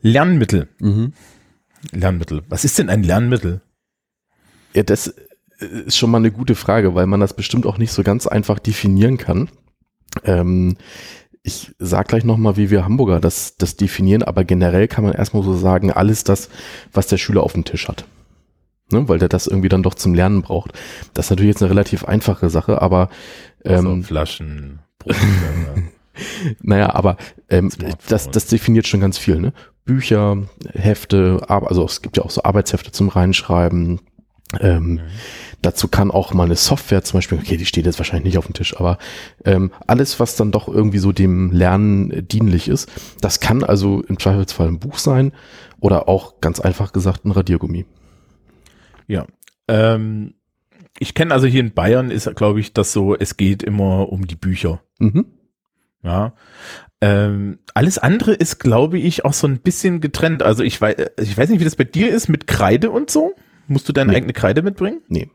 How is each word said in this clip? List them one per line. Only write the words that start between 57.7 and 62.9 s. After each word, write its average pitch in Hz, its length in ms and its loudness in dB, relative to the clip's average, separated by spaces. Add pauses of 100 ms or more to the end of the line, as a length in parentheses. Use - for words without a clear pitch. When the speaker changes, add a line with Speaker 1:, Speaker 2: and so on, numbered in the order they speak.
Speaker 1:
alles 156 240 2
andere 214 360 2
ist, - 240 -2
glaube 139 400 2
ich, 165 260 -2
auch 139 80 0
so - 140 0
ein 135 140 0
bisschen 180 400 -2
getrennt. 156 420 -2
Also 110 220 2
ich - 160 -4
wei-, 110 380 -2
ich 101 200 -4
weiß 135 100 2
nicht, 202 120 4
wie 165 40 2
das 156 120 -2
bei 135 80 2
dir 196 260 0
ist 226 180 -2
mit - 200 0
Kreide 123 420 2